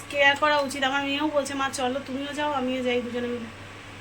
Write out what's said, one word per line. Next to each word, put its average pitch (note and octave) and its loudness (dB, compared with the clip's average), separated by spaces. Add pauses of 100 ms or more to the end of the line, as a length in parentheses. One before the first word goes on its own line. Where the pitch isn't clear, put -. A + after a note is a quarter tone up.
কেয়ার C#4+ 6
করা D4 4
উচিত। C#4 0
আমার C#4 2
মেয়েও C#4+ 0
বলছে, C#4 2
"মা, C4+ 0
চলো, C4 -2
তুমিও C#4 -6
যাও, D4 0
আমিও B3+ 0
যাই, B3 2
দুজনে A#3+ -4
মিলে।" A#3+ -6 (560)